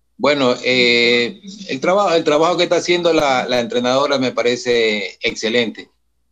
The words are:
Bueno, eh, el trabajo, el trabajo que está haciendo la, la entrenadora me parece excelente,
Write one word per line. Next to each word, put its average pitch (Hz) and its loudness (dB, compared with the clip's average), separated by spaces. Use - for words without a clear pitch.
Bueno, 131 2
eh, 120 2
el 131 -6
trabajo, 185 2
el 165 2
trabajo 156 2
que 175 0
está 175 0
haciendo 175 0
la, 139 0
la 123 -2
entrenadora 123 0
me 127 -2
parece 113 -2
excelente, 113 -4